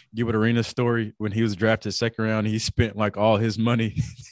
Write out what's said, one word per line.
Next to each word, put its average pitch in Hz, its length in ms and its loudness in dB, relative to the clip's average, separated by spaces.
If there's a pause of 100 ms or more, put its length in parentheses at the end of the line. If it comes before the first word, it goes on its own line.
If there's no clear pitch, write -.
(140)
Gilbert 117 220 -2
Arenas' 113 320 2
story 117 500 -2
when 107 140 -4
he 110 100 -2
was 107 140 2
drafted 107 400 0
second 113 300 -2
round? 110 200 0
He 107 140 -2
spent, 110 360 -2
like, 104 220 0
all 107 200 6
his 110 200 0
money. 113 420 0 (320)